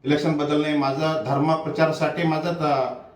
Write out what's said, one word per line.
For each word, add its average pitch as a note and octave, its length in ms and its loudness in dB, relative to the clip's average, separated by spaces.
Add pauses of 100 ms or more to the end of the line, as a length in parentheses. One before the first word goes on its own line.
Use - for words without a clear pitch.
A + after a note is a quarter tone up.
इलेक्शनबद्दल D3 580 2
नाही, D3+ 140 0
माझा C#3+ 460 0
धर्म C#3 320 2
प्रचारासाठी, D#3 680 0
माझा D#3+ 300 0
त-, D3 420 0 (220)